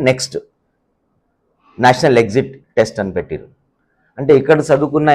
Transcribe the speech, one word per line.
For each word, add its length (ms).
నెక్స్ట్ 280
నేషనల్ 460
ఎగ్జిట్ 300
టెస్ట్ 260
అని 140
పెట్టిరు. 320
అంటే 140
ఇక్కడ 180
చదువుకున్న 460